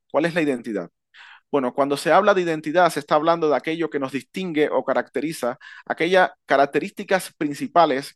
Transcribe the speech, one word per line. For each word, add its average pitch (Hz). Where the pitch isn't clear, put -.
¿Cuál 143
es 170
la 170
identidad? 113
Bueno, 127
cuando 143
se 160
habla 202
de 185
identidad, 160
se -
está 156
hablando 165
de 139
aquello 160
que 147
nos 135
distingue 151
o 127
caracteriza, 127
aquellas 180
características 156
principales 143